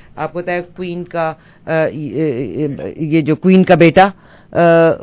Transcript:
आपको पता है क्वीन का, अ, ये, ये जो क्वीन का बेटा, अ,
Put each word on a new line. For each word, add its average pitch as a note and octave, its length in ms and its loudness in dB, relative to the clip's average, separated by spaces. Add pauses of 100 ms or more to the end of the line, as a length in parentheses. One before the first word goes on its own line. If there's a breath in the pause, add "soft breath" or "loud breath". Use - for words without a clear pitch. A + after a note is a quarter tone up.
(180 soft breath)
आपको D#3 220 -8
पता F3+ 120 -8
है F3 100 -4
क्वीन F3 420 -12
का, E3+ 260 -6 (380 soft breath)
अ, - 40 -6
ये, C3+ 1300 -4
ये D#3+ 240 -2
जो D3+ 140 -2
क्वीन F#3 280 4
का F3+ 120 4
बेटा, E3+ 380 4 (400 soft breath)
अ, E3 480 2